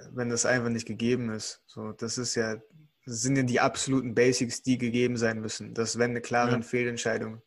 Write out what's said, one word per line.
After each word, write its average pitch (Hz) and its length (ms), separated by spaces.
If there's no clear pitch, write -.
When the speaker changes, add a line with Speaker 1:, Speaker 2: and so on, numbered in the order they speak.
Speaker 1:
wenn 123 160
das 117 160
einfach 120 240
nicht 113 180
gegeben 117 440
ist? - 360
So, 107 260
das 117 260
ist 120 160
ja, 110 220
das 117 140
sind 135 140
ja 135 80
die 120 160
absoluten 120 560
Basics, 120 460
die 127 160
gegeben 123 380
sein 113 240
müssen, 110 340
dass 113 220
wenn 120 140
eine 120 100
klare 120 360
Speaker 2:
Ja. 113 60
Speaker 1:
Fehlentscheidung, 113 840